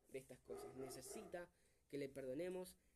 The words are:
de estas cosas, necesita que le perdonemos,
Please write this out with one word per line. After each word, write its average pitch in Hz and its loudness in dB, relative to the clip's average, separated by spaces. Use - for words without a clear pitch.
de 135 0
estas 127 -10
cosas, 135 -4
necesita 170 -2
que 143 0
le 139 4
perdonemos, 170 2